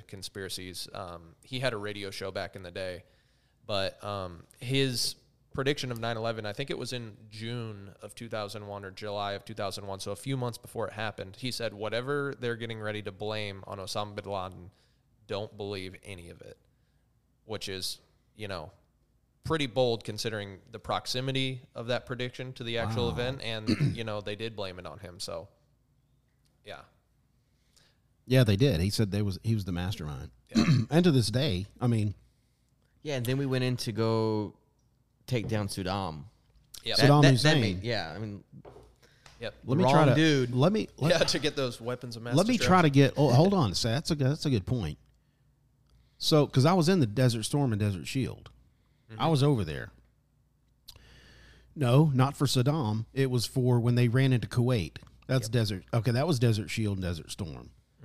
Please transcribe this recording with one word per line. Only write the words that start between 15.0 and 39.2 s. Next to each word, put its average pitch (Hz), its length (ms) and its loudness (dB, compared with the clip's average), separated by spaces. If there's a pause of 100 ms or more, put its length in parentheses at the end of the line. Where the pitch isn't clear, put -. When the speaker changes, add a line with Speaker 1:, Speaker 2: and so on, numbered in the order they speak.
Speaker 1:
don't 107 300 -8
believe 98 380 -8 (100)
any 87 260 -16
of 85 120 -20
it." - 140 -20 (880)
Which 104 220 -8
is, 95 300 -8 (380)
you 107 120 -10
know, 87 220 -8 (760)
pretty 156 220 -2
bold 117 380 0
considering 104 540 -8 (140)
the 110 60 -14
proximity 131 840 -4 (120)
of 120 120 -10
that 120 180 -2
prediction 123 500 -8
to 131 100 -12
the 117 140 -4
actual 117 280 0
Speaker 2:
Wow. 117 60 0
Speaker 1:
event. 123 300 -4
And, 110 540 0
<clears throat> - 0 -
you 113 80 -6
know, 107 160 -6
they 104 160 -8
did 113 180 -8
blame 95 240 -8
it 87 80 -14
on 78 120 -12
him. 87 220 -16
So, 85 280 -10 (1160)
yeah. 90 160 -16 (1500)
Speaker 2:
Yeah, 131 180 4
they 104 120 4
did. 131 240 4
He 95 100 2
said 104 220 0
they 101 100 0
was, 98 220 -2
he 113 100 2
was 104 100 -2
the 92 80 -6
mastermind. 87 580 -6 (240)
Speaker 1:
Yeah. 226 100 4 (120)
Speaker 2:
<clears throat> 113 140 0
And 165 140 4
to 180 80 6
this 120 160 4
day, 107 380 0 (140)
I 127 60 0
mean, 107 280 2 (880)
Speaker 3:
Yeah, 147 140 -4
and 120 100 -2
then 131 120 0
we 139 80 0
went 131 180 0
in 127 140 0
to - 140 -4
go 110 640 0 (720)
take 113 200 0
down 104 200 0
Saddam. 90 560 -4 (600)
Speaker 1:
Yeah. 110 120 -2
Speaker 3:
That, 117 120 6
Speaker 2:
Saddam 147 140 8
Speaker 3:
that, 143 100 10
Speaker 2:
Hussein. 143 220 4
Speaker 3:
that 147 60 4
made, 95 220 0
yeah, 101 320 -4
I 90 40 -10
mean, 104 240 -10 (960)